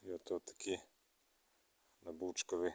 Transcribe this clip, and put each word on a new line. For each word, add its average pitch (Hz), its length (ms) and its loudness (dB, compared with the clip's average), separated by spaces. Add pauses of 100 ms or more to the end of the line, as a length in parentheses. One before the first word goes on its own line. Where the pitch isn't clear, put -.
І 92 100 -4
от 87 320 -2
такі - 340 0 (1200)
набучкові 87 720 0